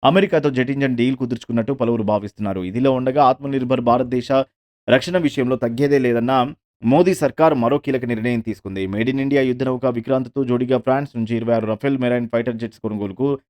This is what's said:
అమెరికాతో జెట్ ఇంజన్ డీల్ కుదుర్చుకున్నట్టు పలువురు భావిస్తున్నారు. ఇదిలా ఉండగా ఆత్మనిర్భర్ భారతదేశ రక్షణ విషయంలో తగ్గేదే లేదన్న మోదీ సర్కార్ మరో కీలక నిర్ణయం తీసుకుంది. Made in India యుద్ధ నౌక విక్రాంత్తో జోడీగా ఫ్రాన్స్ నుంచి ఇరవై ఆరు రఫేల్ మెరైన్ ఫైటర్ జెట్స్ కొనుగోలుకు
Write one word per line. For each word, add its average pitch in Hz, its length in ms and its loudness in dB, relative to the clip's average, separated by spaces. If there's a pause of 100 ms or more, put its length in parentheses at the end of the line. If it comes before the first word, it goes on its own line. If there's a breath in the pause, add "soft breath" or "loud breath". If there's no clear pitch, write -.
అమెరికాతో 151 460 4
జెట్ 127 220 0
ఇంజన్ 135 260 -2
డీల్ 127 200 2
కుదుర్చుకున్నట్టు 117 560 -4
పలువురు 117 300 0
భావిస్తున్నారు. 101 600 -2
ఇదిలా 117 260 0
ఉండగా 131 340 0
ఆత్మనిర్భర్ 131 600 0
భారతదేశ 123 460 0 (580)
రక్షణ 135 300 2
విషయంలో 139 380 0
తగ్గేదే 131 440 2
లేదన్న 120 340 2 (500)
మోదీ 170 300 4
సర్కార్ 156 420 2
మరో 123 220 2
కీలక 131 280 -4
నిర్ణయం 117 340 -2
తీసుకుంది. 98 480 -6
Made 107 240 -2
in 135 80 -2
India 139 220 2
యుద్ధ 127 220 0
నౌక 127 220 -2
విక్రాంత్తో 127 580 -2
జోడీగా 123 340 0
ఫ్రాన్స్ 135 380 -2
నుంచి 113 200 -4
ఇరవై 113 200 0
ఆరు 110 100 0
రఫేల్ 131 320 -2
మెరైన్ 123 300 -2
ఫైటర్ 117 280 -2
జెట్స్ 113 240 -10
కొనుగోలుకు 104 480 -4 (220)